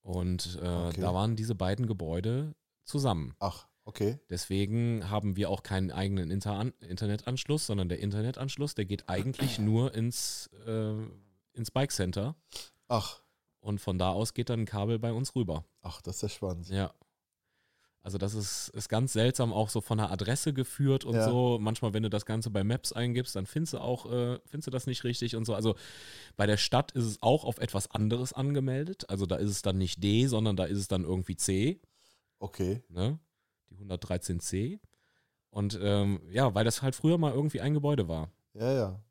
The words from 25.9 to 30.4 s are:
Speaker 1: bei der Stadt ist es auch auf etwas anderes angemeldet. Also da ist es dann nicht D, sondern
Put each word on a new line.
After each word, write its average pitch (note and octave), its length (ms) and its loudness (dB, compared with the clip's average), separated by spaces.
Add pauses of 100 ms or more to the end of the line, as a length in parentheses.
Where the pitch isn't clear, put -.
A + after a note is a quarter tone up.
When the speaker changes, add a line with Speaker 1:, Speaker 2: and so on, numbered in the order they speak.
Speaker 1:
bei G2+ 140 4
der G#2 80 6
Stadt - 340 2
ist B2 140 0
es G#2+ 180 -2
auch B2+ 220 6
auf A#2 140 -2
etwas G2+ 340 -2
anderes A#2 400 2
angemeldet. C#3 760 0
Also G2 160 0
da F2+ 120 0
ist G#2 140 2
es G2 120 -4
dann F#2+ 160 2
nicht F2+ 240 0
D, G#2+ 240 6
sondern A2 300 2